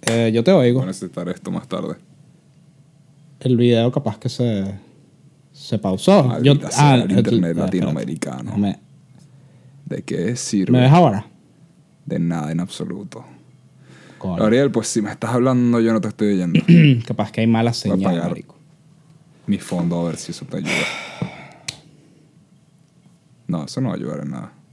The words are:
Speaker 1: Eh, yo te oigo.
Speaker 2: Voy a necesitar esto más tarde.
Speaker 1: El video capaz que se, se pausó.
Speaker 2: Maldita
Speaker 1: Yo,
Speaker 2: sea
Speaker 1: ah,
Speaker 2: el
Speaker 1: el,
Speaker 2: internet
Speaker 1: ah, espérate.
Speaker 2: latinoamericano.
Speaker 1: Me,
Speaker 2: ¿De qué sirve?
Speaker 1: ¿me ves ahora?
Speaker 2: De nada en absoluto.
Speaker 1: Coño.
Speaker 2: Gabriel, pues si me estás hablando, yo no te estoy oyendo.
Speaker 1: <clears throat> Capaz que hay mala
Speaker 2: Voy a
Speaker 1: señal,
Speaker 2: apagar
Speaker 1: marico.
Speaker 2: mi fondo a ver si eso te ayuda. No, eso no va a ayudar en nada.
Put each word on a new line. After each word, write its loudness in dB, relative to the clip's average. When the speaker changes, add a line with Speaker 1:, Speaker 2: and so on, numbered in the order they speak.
Speaker 1:
Eh, 2
yo 2
te 4
oigo. 4
Speaker 2:
Voy -2
a -4
necesitar -10
esto -8
más -8
tarde. -8
Speaker 1:
El 2
video 4
capaz -4
que -6
se, -4
se -8
pausó. 4
Speaker 2:
Maldita 4
Speaker 1:
Yo, -8
Speaker 2:
sea 6
Speaker 1:
ah, 6
Speaker 2:
el 4
Speaker 1:
el, -2
Speaker 2:
internet 2
Speaker 1:
ah, 0
espérate. -2
Speaker 2:
latinoamericano. -4
Speaker 1:
Me, -2
Speaker 2:
¿De -8
qué -4
sirve? -2
Speaker 1:
¿me 4
ves 6
ahora? 4
Speaker 2:
De -4
nada -4
en -2
absoluto. -10
Speaker 1:
Coño. -6
Speaker 2:
Gabriel, 2
pues -2
si -2
me -4
estás -6
hablando, 2
yo 2
no 2
te -4
estoy 0
oyendo. 0
Speaker 1:
<clears throat> 4
Capaz -6
que -4
hay 2
mala 2
Speaker 2:
Voy -
a -4
Speaker 1:
señal, -2
Speaker 2:
apagar -2
Speaker 1:
marico. -12
Speaker 2:
mi 0
fondo -4
a -2
ver -6
si -12
eso -12
te -10
ayuda. -6
No, -4
eso -8
no -2
va -6
a -8
ayudar -8
en -10
nada. -12